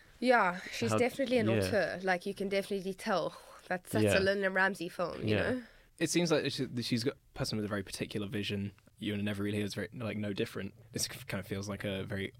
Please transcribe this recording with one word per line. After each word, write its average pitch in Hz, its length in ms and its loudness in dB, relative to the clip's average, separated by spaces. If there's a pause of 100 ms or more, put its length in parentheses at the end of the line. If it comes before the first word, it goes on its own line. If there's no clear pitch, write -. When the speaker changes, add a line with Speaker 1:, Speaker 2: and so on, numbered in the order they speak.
(180)
Speaker 1:
Yeah, 214 400 4 (140)
she's 226 180 -2
Speaker 2:
How 220 80 4
Speaker 1:
definitely 247 400 2
an 214 100 4
Speaker 2:
yeah. 110 100 4
Speaker 1:
auteur. 165 440 2
Like, 185 240 0
you 196 80 -4
can 196 140 -4
definitely 196 460 0
tell 175 420 0 (320)
that 185 160 -4
that's - 200 2
Speaker 2:
Yeah. 190 140 6
Speaker 1:
a - 20 6
Linda 196 300 2
Ramsey 190 380 2
film, - 340 -4
you 214 140 2
Speaker 2:
Yeah. 190 60 4
Speaker 1:
know? 247 200 0 (360)
Speaker 3:
It 165 120 0
seems 170 220 2
like 135 180 4
she, 127 160 -2 (160)
she's 117 220 0
got 139 100 0
a - 240 -20
person 131 180 -2
with 107 80 -2
a 101 40 -4
very 101 140 -2
particular - 440 -6
vision. 101 460 -2 (300)
You 104 120 -2
and 101 100 0
Never 101 180 -2
Really 104 140 0
Here 104 100 2
is 95 80 -6
very, - 200 -4
like, 117 240 -4
no 104 160 -2
different. 101 400 -4 (180)
This - 160 -2
kind - 320 -6
of - 60 -10
feels 98 240 -4
like 98 140 -6
a 95 200 -2
very 98 360 -6